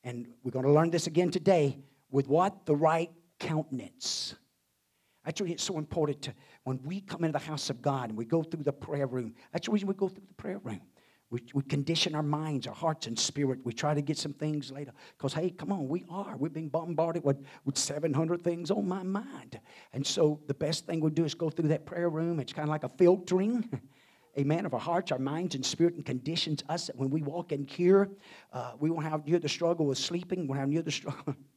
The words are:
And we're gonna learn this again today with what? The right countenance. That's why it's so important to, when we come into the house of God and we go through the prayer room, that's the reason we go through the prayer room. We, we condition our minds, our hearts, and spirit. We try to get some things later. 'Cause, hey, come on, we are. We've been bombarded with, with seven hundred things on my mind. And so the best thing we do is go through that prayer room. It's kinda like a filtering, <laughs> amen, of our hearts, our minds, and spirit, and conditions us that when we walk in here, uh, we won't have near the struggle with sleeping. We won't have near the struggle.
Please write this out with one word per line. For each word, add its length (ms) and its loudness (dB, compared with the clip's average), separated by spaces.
And 240 -8
we're 100 -2
gonna 200 4
learn 180 6
this 160 0
again 240 2
today 480 4
with 180 2
what? 360 2
The 100 4
right 360 2
countenance. 960 -4
That's 140 -6
why 80 -2
it's 160 -4
so 120 -4
important 460 0
to, 120 -8
when 220 -4
we 160 -6
come 240 -4
into 140 0
the 60 -4
house 240 -6
of 140 -4
God 260 0
and 80 -6
we 80 -4
go 200 0
through 180 -8
the 100 0
prayer 360 -4
room, 260 -4
that's 140 -4
the 60 0
reason 160 2
we 60 0
go 140 0
through 180 -12
the 80 -20
prayer 240 -8
room. 220 -8
We, 120 -4
we 100 0
condition 520 0
our 80 0
minds, 460 -2
our 60 -10
hearts, 340 -2
and 100 -4
spirit. 460 0
We 80 -2
try 200 0
to 80 2
get 160 -2
some 160 -6
things 380 -4
later. 220 -12
'Cause, 140 -2
hey, 180 0
come 220 -6
on, 160 -2
we 200 -2
are. 280 -8
We've 160 -2
been 160 -6
bombarded 560 0
with, 200 2
with 120 -2
seven 380 0
hundred 300 2
things 260 0
on 160 0
my 160 -2
mind. 560 -6
And 140 -4
so 400 4
the 80 -2
best 320 -2
thing 140 0
we 100 4
do 140 2
is 100 -2
go 160 -2
through 200 0
that 140 2
prayer 240 -2
room. 300 0
It's 140 -6
kinda 180 -2
like 140 -2
a 60 -4
filtering, 800 4
<laughs> 300 -12
amen, 280 2
of 80 -2
our 40 0
hearts, 320 0
our 80 0
minds, 380 -2
and 100 -4
spirit, 280 2
and 120 -10
conditions 640 -2
us 180 -2
that 80 -8
when 160 0
we 120 0
walk 280 -4
in 160 -2
here, 420 6
uh, 260 -8
we 120 2
won't 140 -2
have 220 -2
near 140 4
the 80 -2
struggle 380 2
with 120 2
sleeping. 440 -4
We 40 -2
won't 140 -2
have 80 0
near 140 2
the 100 -2
struggle. 420 -6